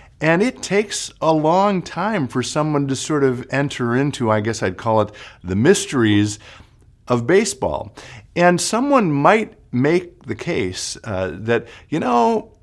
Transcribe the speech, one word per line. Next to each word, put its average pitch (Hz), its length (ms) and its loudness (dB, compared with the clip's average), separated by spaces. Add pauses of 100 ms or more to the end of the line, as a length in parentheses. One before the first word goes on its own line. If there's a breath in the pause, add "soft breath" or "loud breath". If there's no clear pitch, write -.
(200 loud breath)
and 165 220 2
it 254 200 -4
takes - 580 -4
a 160 120 2
long 175 500 2
time 185 440 -4
for 127 160 -2
someone 147 460 -2
to 135 80 -2
sort 147 260 -2
of 123 280 2
enter 131 440 -2
into, 127 380 0
I 107 80 2
guess 107 240 -4
I'd 95 140 -4
call 110 220 0
it, 104 120 -2 (320 loud breath)
the 90 120 -2
mysteries 107 840 2 (640 loud breath)
of 120 200 -2
baseball. 110 680 0 (400 loud breath)
And 175 260 4
someone 240 520 0
might 190 420 2 (180)
make 156 520 0
the - 100 -8
case, 104 720 -6
uh, 95 300 -4
that, 113 340 -2 (200 loud breath)
you 156 120 -2
know, 240 520 0 (100)